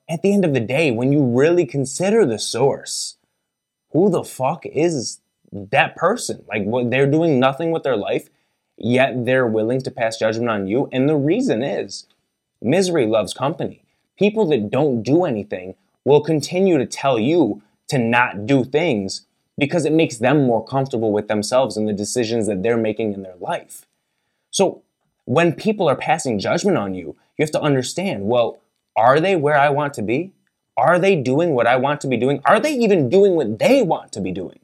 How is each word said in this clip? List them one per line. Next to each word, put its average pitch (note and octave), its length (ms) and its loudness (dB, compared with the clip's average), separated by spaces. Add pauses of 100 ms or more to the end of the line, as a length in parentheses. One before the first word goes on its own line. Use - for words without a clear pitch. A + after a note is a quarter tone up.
at D#3+ 120 -6
the G3 120 2
end G3+ 100 4
of D#3+ 100 0
the C3 60 2
day, B2+ 320 0
when B2 220 0
you D3 100 4
really C#3+ 420 2
consider F3+ 600 0
the A2+ 120 0
source, - 760 -4 (800)
who F#3 160 4
the D#3+ 160 -2
fuck C#3+ 400 -6
is D3 560 -4 (320)
that C3+ 420 -2
person? F#3 540 -4
Like, G#2 160 -4
what, A#2 260 -2
they're C3+ 180 2
doing D#3 300 2
nothing C3+ 320 0
with D#3+ 120 -4
their C3+ 120 0
life, G#2 340 -4 (480)
yet B2 480 0
they're B2+ 220 2
willing A2 360 0
to C3 80 -10
pass A2+ 260 -4
judgment A2+ 320 0
on G2+ 180 -2
you. A#2 240 0
And C3 160 0
the D#3 80 2
reason D3+ 480 0
is, C3+ 440 -8 (540)
misery E3 440 0
loves G#2+ 280 0
company. C3+ 500 -6 (360)
People G#3+ 300 2
that A2 200 0
don't B2 340 0
do D#3 200 2
anything G2+ 520 -6 (280)
will C#3+ 180 4
continue E3 560 0
to B2 80 0
tell C3+ 320 -2
you B2+ 440 0 (260)
to D3+ 100 -2
not A#2 480 0
do C3 200 2
things C3 600 -2 (320)
because D3 280 0
it D3+ 80 0
makes D#3 240 2
them C3 280 2
more A2+ 180 0
comfortable C3 480 -2
with G#2 160 -2
themselves G#2+ 500 -2
and G#2+ 100 -2
the G#2+ 60 -2
decisions G#2+ 540 -2
that G2 160 -2
they're A#2 140 0
making G#2+ 360 -2
in G2 100 -12
their F#2 160 -18
life. - 460 -10 (680)
So - 320 -2 (420)
when E3 280 2
people G3+ 340 -2
are C3 80 2
passing C3+ 440 -2
judgment D#3 380 0
on G2 180 -4
you, E2 200 -12 (220)
you D3 60 0
have D#3 80 -2
to D#3 100 -2
understand, C#3 640 -2
well, A#2 340 0 (360)
are B2+ 240 6
they F#3+ 160 2
where D3 220 2
I C#3+ 120 4
want C#3+ 260 -2
to A#2+ 60 -6
be? B2+ 300 -4 (440)
Are D3+ 220 4
they F#3+ 180 2
doing D3 380 0
what A#2+ 140 2
I A#2+ 80 4
want C#3 260 -2
to C#3+ 60 -6
be B2+ 100 0
doing? C3+ 280 0
Are G3 140 4
they D#4 140 -2
even G3 360 2
doing F#3+ 260 4
what A2+ 240 -2
they A#3+ 240 4
want D#3+ 300 -4
to G#2 80 -8
be F#2+ 100 -6
doing? F2 320 -10